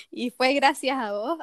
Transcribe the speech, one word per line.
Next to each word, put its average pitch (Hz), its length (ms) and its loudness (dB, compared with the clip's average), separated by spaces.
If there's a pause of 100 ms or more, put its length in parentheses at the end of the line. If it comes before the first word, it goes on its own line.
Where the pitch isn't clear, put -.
(100)
y 240 200 -6
fue 262 240 2
gracias 269 440 2
a 214 140 -4
vos, 240 300 -4